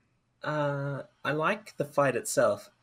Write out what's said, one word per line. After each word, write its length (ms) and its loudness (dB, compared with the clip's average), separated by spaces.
Uh, 600 -4
I 80 -2
like 440 -2
the 80 -2
fight 320 2
itself. 540 2